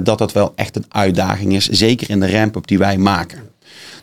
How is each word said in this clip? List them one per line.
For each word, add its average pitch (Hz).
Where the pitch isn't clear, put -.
dat 107
dat 104
wel 101
echt -
een 107
uitdaging 98
is. 101
Zeker 110
in 101
de 92
ramp-up 104
die 101
wij 95
maken. 95